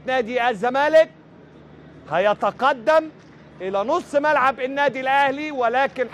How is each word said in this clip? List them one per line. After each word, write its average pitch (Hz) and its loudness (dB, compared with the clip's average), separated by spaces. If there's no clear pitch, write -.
نادي 247 -2
الزمالك، 277 2
هيتقدم 226 0
إلى 196 -4
نص 285 -2
ملعب 277 2
النادي 269 -2
الأهلي، 277 0
ولكن 254 -2